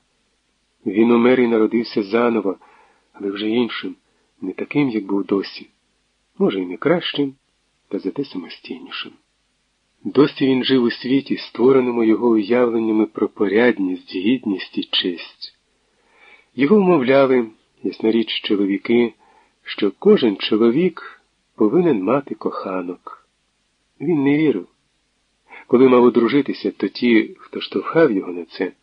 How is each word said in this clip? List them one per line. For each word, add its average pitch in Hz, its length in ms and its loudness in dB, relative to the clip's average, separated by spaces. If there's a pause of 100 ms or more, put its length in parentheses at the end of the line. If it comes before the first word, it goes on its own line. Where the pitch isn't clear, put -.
(840)
Він 113 260 2
умер 120 280 4
і 123 80 2
народився 113 560 0
заново, 104 540 -2 (560)
але 101 180 -8
вже 104 180 -6
іншим, 110 460 -4 (460)
не 95 100 -8
таким, 143 380 -4
як 110 160 -4
був 98 200 -4
досі. - 440 -6 (680)
Може, 135 240 -2
і 92 40 -6
не 90 120 -12
кращим, 143 580 -4 (540)
та 98 100 -6
зате 92 260 -6
самостійнішим. - 840 -14 (920)
Досі 135 440 0
він 131 160 0
жив 131 200 2
у 117 80 0
світі, 127 460 -4
створеному 123 680 2
його 110 260 2
уявленнями 113 760 2
про - 240 -4
порядність, 98 840 0
гідність 104 640 -4
і 98 60 -6
честь. - 760 -8 (960)
Його 156 260 4
вмовляли, 135 640 4 (360)
ясна 110 280 -2
річ, 110 300 -2
чоловіки, 107 720 0 (500)
що - 360 -4
кожен 123 380 2
чоловік 117 840 -2 (340)
повинен 123 480 0
мати 120 320 -2
коханок. - 920 -10 (720)
Він 147 220 0
не 143 140 2
вірив. 131 300 -2 (1000)
Коли 127 220 6
мав 123 140 6
одружитися, 117 680 2
то - 160 -6
ті, 117 520 0
хто - 220 -14
штовхав 156 500 0
його 90 220 -4
на 87 120 -10
це, - 260 -8 (120)